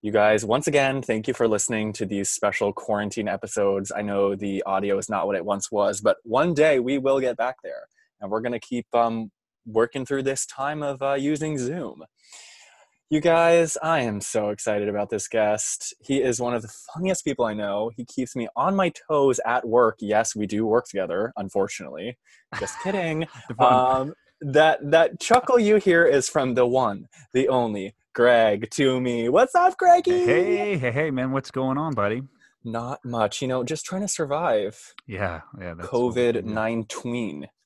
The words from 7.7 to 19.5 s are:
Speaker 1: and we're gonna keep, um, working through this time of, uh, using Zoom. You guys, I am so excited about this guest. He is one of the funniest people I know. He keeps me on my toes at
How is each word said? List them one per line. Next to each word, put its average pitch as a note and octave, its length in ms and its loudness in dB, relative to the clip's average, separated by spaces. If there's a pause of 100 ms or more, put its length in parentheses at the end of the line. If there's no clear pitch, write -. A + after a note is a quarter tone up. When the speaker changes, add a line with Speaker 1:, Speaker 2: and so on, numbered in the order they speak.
Speaker 1:
and G2+ 100 -10
we're G#2+ 100 -2
gonna A#2+ 200 -4
keep, A#2+ 340 -6
um, A2+ 360 0 (360)
working A#2 400 0
through C3+ 160 -4
this C3+ 240 -4
time D3 360 -8
of, C#3 200 -6
uh, C#3 120 -2
using D3 440 -2
Zoom. B2+ 440 -8 (1080)
You D3+ 80 2
guys, E3+ 600 4
I D#3+ 200 0
am G#2 180 -2
so G#2 300 -2
excited G#2 380 -2
about G2+ 220 -4
this G#2 160 -4
guest. - 720 -2
He C3+ 240 -2
is B2 180 0
one B2 140 -2
of A2+ 80 -4
the A2 100 -16 (220)
funniest F#3 300 -2
people B2+ 200 -2
I G#2+ 100 0
know. G#2 420 -4
He B2 80 -10
keeps - 320 -8
me A#2 180 -4
on F3 220 0
my F#3 160 0 (160)
toes C#3 360 2
at A#2+ 220 0